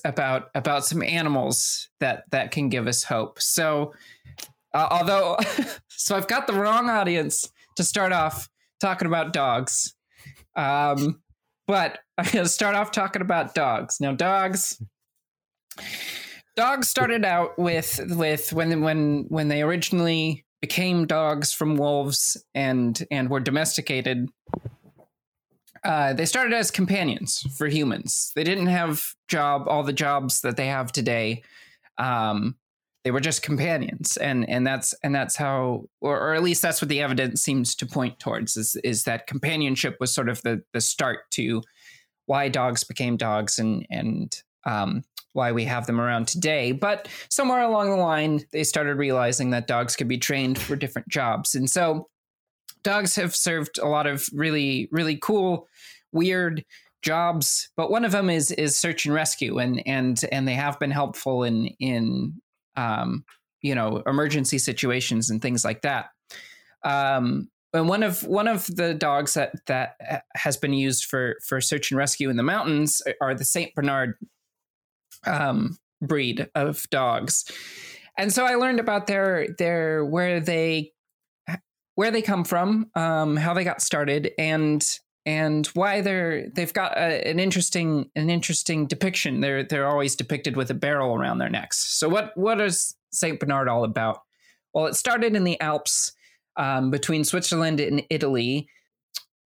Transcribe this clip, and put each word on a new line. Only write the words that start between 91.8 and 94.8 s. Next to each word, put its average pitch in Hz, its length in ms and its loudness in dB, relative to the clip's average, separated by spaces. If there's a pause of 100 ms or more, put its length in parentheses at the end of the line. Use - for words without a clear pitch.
what, 214 260 0
what 208 240 0
is 196 360 0 (180)
Saint 160 260 -2
Bernard 139 300 0
all 120 160 2
about? 110 340 -2 (540)
Well, 156 140 2